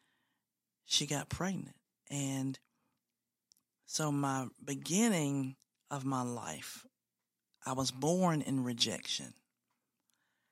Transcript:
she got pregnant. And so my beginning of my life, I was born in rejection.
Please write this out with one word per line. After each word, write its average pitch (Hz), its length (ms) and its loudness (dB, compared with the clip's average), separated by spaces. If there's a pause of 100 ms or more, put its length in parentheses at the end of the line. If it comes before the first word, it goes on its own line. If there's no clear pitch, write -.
(880)
she - 200 2
got 143 220 -2
pregnant. - 480 -4 (320)
And 135 500 -2 (1300)
so 151 260 -2
my 135 360 0 (180)
beginning 143 920 2 (340)
of 135 160 -4
my 131 160 0
life, 120 640 -8 (800)
I 131 80 0
was 131 160 0
born 156 500 4
in 131 240 0
rejection. 117 720 -2 (1160)